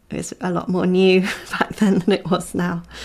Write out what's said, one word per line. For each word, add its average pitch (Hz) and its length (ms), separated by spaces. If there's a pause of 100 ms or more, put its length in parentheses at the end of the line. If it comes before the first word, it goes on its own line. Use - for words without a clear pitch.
it's - 320
a 185 100
lot 170 160
more 180 180
new 185 360
<laughs> - 360
back - 200
then 190 220
than 202 120
it - 180
was - 240
now, 175 300 (220)